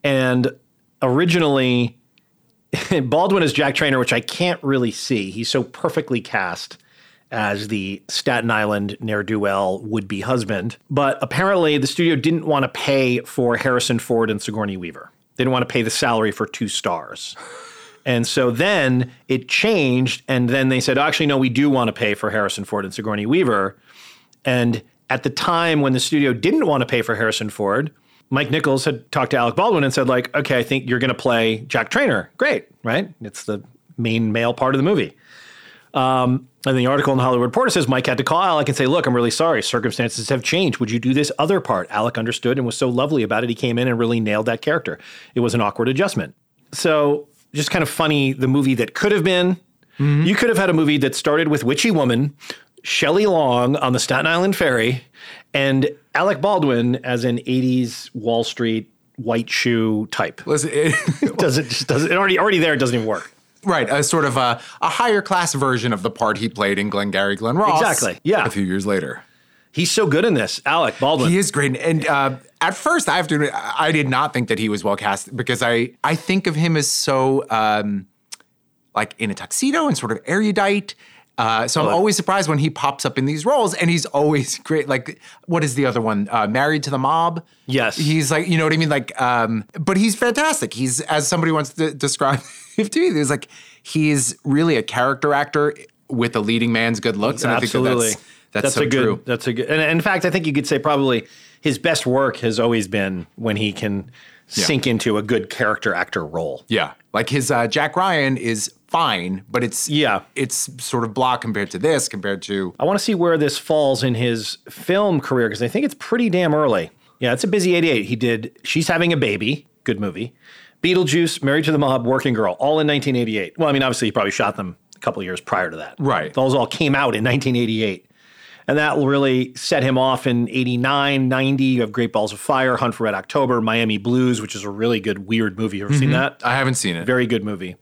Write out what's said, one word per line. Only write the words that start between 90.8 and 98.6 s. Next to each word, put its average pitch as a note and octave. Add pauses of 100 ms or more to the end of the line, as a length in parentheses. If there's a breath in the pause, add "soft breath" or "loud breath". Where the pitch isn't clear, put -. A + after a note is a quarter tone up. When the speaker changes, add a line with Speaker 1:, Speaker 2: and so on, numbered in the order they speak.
Speaker 2:
as D3+
somebody E3
once D3+
de-, D#3
described C#3 (180)
<laughs> -
him G#3+
to D#4
me, F4
he's C#3+
like, C#3+ (340 loud breath)
he's D3 (100)
really D3+
a A2
character C3+
actor D3 (340)
with A#2
a A2+
leading A#2
man's A2+
good G2+
looks. A2+
And A#2
I A2+
think A#2
that -
Speaker 1:
Absolutely. B2
Speaker 2:
that's, G#2+ (300 loud breath)
that's G#2